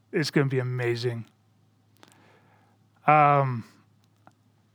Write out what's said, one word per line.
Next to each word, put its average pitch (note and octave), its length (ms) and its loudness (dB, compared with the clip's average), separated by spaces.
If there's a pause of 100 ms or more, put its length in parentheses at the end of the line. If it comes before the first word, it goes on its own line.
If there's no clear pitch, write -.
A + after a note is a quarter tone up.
(120)
It's D#3 200 -4
gonna C#3 180 0
be B2+ 100 -2
amazing. A#2+ 680 -6 (1800)
Um, C#3+ 580 2 (1120)